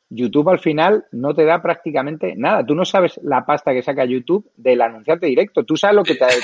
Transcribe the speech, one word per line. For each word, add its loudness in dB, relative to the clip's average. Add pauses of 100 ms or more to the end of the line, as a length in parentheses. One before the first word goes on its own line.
(100)
YouTube 0
al 2
final 0
no -4
te 2
da 2
prácticamente -4
nada. 0
Tú 0
no 0
sabes 0
la -2
pasta 0
que -2
saca -2
YouTube -2
del 2
anunciante -2
directo. 0
Tú -2
sabes 2
lo 4
que 0
te, 2 (180)